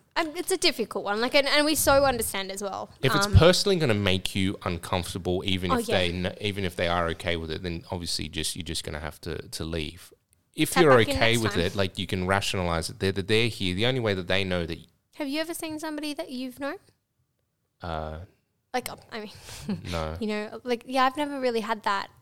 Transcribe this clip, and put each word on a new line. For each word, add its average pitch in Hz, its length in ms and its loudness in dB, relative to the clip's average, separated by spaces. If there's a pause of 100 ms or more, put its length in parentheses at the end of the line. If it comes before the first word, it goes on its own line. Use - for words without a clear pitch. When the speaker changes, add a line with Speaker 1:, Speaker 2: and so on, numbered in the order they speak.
(160)
Speaker 1:
and 320 220 -2
it's 359 140 -6
a 381 40 2
difficult 254 480 0
one. 202 160 -2
Like, 247 160 0
and, 277 100 6
and 285 200 4
we 311 100 2
so 277 300 6
understand 214 480 0
as 196 100 -8
well. 202 260 -6 (120)
Speaker 2:
If 135 120 4
it's 202 120 4
Speaker 1:
Um, 208 100 -2
Speaker 2:
personally 180 400 8
gonna 151 180 2
make 95 400 2
you 95 300 0
uncomfortable, 90 800 -2
even 92 280 0
Speaker 1:
Oh, 123 60 2
Speaker 2:
if - 100 -6
Speaker 1:
yeah. 104 80 2
Speaker 2:
they 90 140 2
kn-, 90 280 -4
even 101 240 -2
if 87 140 -4
they 90 100 0
are 85 220 2
okay 85 260 -2
with 80 160 -6
it, 90 100 -4
then 85 300 -6
obviously 85 380 -4
just, 78 260 -4
you're 90 80 -10
just 80 220 -6
gonna 78 160 -8
have 76 200 -10
to, - 280 -8
to - 160 -8
leave. 80 480 -8 (420)
If 156 160 0
Speaker 1:
Tap 262 120 6
Speaker 2:
you're 135 140 10
Speaker 1:
back 113 120 6
in 277 80 0
Speaker 2:
okay 113 160 6
Speaker 1:
next 117 100 2
Speaker 2:
with 101 120 0
Speaker 1:
time. 87 80 2
Speaker 2:
it, 90 120 0
like, 95 240 -2
you 92 80 -2
can 92 200 -2
rationalize 90 640 0
it. - 120 -14
They're, 95 100 2
they're 107 380 2
here. 92 260 -2
The 104 120 0
only 131 120 0
way 110 140 0
that 92 160 -4
they 95 160 2
know 90 200 0
that 82 140 -6 (360)
Speaker 1:
Have - 120 -6
you 294 140 -4
ever 330 120 -6
seen 311 260 -8
somebody 302 340 -6
that - 160 -10
you've 254 280 -10
known? 285 200 -8 (1040)
Speaker 2:
Uh, 78 380 -6 (540)
Speaker 1:
Like, 247 160 -4
uh, - 60 -12 (160)
I 233 80 -10
mean, 208 120 -12 (520)
<laughs> 87 80 -8
Speaker 2:
No. 80 300 -4
Speaker 1:
you 208 60 -4
know, 214 360 -6
like, 240 240 -6
yeah, 254 160 0
I've 262 140 0
never 285 240 -4
really 240 180 0
had 220 240 -4
that. 196 240 -2 (140)